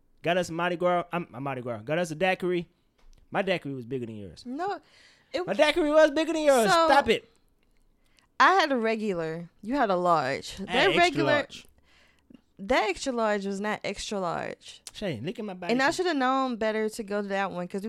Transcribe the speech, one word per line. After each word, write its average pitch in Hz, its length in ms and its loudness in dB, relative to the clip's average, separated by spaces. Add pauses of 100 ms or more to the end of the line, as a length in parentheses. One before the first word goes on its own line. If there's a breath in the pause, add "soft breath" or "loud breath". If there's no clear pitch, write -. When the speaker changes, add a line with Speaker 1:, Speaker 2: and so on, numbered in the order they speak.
(220)
Speaker 1:
Got 170 160 0
us 175 100 0
a 165 40 -10
Mardi 175 240 -2
Gras. 175 360 2
I'm 175 220 -4
a 117 60 -12
Mardi 135 200 -6
Gras. 120 180 -8
Got 131 200 -4
us 175 120 -2
a 156 40 -8
daiquiri. 180 520 -2 (640)
My 180 120 -2
daiquiri 170 320 -4
was 131 100 -12
bigger 120 220 -6
than 110 100 -14
yours. 98 300 -16
Speaker 2:
No, 330 320 -6 (540 soft breath)
it 349 140 -4
Speaker 1:
My - 60 -4
daiquiri 302 380 2
was 311 220 8
bigger 311 200 0
than 311 100 -2
yours. 262 300 6
Speaker 2:
So, 330 140 6
Speaker 1:
Stop 277 240 6
it. - 200 -2 (1120 soft breath)
Speaker 2:
I 302 140 6
had 330 180 4
a 269 40 2
regular. 190 720 -4 (120)
You 220 120 -6
had 196 160 2
a 185 60 4
large. 156 640 2
Speaker 1:
I - 0 -
had 190 80 -8
Speaker 2:
That 175 80 -2 (100)
Speaker 1:
extra 339 140 4
Speaker 2:
regular, 349 320 2
Speaker 1:
large. - 340 -4 (960 soft breath)
Speaker 2:
that 269 280 0
extra 339 240 -4
large 214 320 0
was 196 160 -6
not 214 240 -4
extra 196 360 -6
large. - 600 -8 (120)
Speaker 1:
Shane, 143 340 -6
look 214 120 -8
at 233 60 -8
my 196 100 -10
body. 180 180 -4
Speaker 2:
And 254 100 2
I 277 80 4
shoulda 359 240 0
known 262 420 0
better 220 320 -2
to 214 140 -8
go 208 180 -4
to 208 80 -6
that 196 220 -2
one 180 180 -6
'cause 196 140 -6
we 220 60 -6